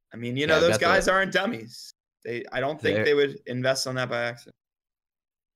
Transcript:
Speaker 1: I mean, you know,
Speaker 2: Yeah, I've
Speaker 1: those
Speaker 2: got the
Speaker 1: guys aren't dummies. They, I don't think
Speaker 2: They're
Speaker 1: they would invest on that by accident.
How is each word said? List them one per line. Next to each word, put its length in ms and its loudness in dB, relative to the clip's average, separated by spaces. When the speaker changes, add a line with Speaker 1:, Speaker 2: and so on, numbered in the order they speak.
Speaker 1:
I 40 -14
mean, 180 -6
you 120 -2
know, 80 4
Speaker 2:
Yeah, 20 6
I've 60 4
Speaker 1:
those 140 6
Speaker 2:
got 120 2
the 60 6
Speaker 1:
guys 120 2
aren't 240 2
dummies. 600 -4
They, 280 -6
I 80 -4
don't 200 -2
think 180 0
Speaker 2:
They're 80 2
Speaker 1:
they 100 4
would 320 0
invest 400 -2
on 80 -6
that 140 -4
by 120 -2
accident. 320 -8